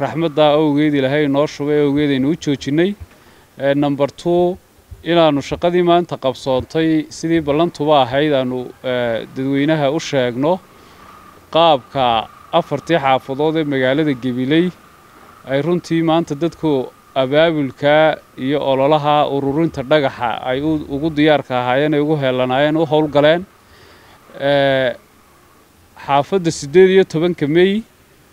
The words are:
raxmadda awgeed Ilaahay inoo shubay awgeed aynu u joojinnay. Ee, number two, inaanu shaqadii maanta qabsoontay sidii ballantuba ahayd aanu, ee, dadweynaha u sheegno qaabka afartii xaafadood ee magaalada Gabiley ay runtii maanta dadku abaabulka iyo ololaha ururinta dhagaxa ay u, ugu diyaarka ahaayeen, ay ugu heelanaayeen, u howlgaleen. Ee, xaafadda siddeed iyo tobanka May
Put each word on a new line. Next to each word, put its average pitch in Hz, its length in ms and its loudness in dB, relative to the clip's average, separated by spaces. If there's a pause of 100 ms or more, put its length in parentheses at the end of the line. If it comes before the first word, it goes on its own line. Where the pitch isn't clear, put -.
raxmadda 151 480 0 (100)
awgeed 151 360 2
Ilaahay 143 340 0
inoo 139 180 2
shubay 147 400 -4
awgeed 143 240 0
aynu 135 220 0
u 170 40 -2
joojinnay. 156 580 -2 (640)
Ee, 139 160 0
number 143 360 0
two, 175 480 -2 (460)
inaanu 160 380 2
shaqadii 175 440 -2
maanta 170 320 2
qabsoontay 147 920 -2
sidii 165 300 -2
ballantuba 147 640 0
ahayd 139 300 0
aanu, 127 340 -2 (180)
ee, 123 420 -4 (100)
dadweynaha 139 580 0
u 160 60 -4
sheegno 135 580 -2 (920)
qaabka 135 760 0 (260)
afartii 165 460 -2
xaafadood 139 580 -2
ee 160 80 0
magaalada 143 500 0
Gabiley 127 520 0 (840)
ay 135 120 0
runtii 165 400 -2
maanta 165 320 0
dadku 160 360 -4 (440)
abaabulka 143 800 2 (440)
iyo 139 200 -2 (120)
ololaha 147 440 2 (140)
ururinta 139 540 -2
dhagaxa 131 480 -2 (140)
ay 131 180 -4
u, 156 100 -2 (160)
ugu 143 220 -4
diyaarka 147 480 2
ahaayeen, 135 360 0
ay 143 60 2
ugu 151 160 0
heelanaayeen, 131 600 0
u 165 100 0
howlgaleen. 151 560 2 (1000)
Ee, 139 540 0 (1040)
xaafadda 156 540 -2
siddeed 170 400 4
iyo 190 140 4
tobanka 165 420 -2
May 185 360 2 (500)